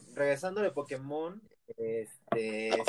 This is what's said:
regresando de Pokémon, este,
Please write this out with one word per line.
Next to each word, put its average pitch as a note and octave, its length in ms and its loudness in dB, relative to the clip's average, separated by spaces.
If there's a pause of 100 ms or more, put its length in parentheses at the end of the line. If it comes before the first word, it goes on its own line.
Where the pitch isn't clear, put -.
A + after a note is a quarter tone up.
(140)
regresando C#3+ 460 2
de G3 120 4
Pokémon, D3 720 -4 (340)
este, A2+ 1120 0